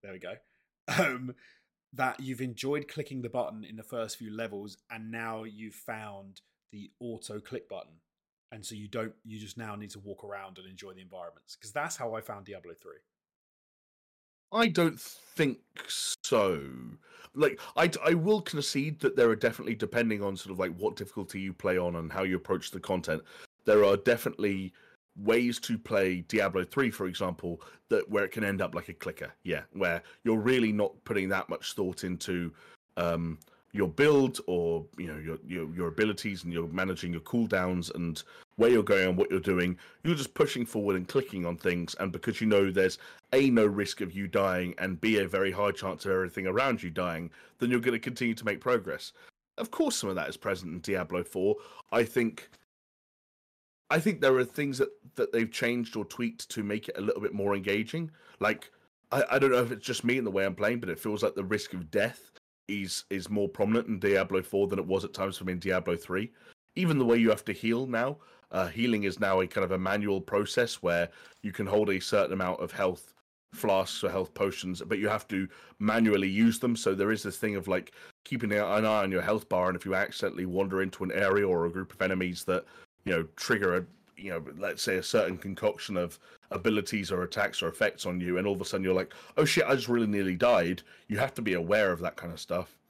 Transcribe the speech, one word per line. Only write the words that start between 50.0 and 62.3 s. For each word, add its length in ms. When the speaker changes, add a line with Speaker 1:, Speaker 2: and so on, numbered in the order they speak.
Speaker 2:
of 80
that 120
is 80
present 360
in 80
Diablo 420
four. 340
I 100
think, 460
I 120
think 200
there 160
are 80
things 340
that, 120
that 180
they've 180
changed 440
or 100
tweaked 460
to 140
make 240
it 100
a 20
little 220
bit 120
more 200
engaging. 560
Like, 320
I, 200
I 60
don't 140
know 100
if 80
it's 160
just 160
me 160
and 80
the 40
way 140
I'm 120
playing, 240
but 80
it 100
feels 240
like 140
the 80
risk 280
of 180
death 400